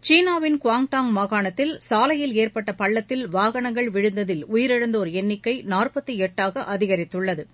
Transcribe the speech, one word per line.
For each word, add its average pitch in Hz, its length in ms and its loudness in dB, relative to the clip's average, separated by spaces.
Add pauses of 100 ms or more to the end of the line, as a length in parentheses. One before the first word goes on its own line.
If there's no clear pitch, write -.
சீனாவின் 320 540 4
குவாங்டாங் 254 520 0
மாகாணத்தில் 202 680 0
சாலையில் 269 560 0
ஏற்பட்ட 214 380 -2
பள்ளத்தில் 214 560 -2
வாகனங்கள் 233 600 0
விழுந்ததில் 196 560 -2
உயிரிழந்தோர் 226 640 0
எண்ணிக்கை 208 560 -2
நாற்பத்தி 226 500 -2
எட்டாக 190 480 -2
அதிகரித்துள்ளது. 185 880 -2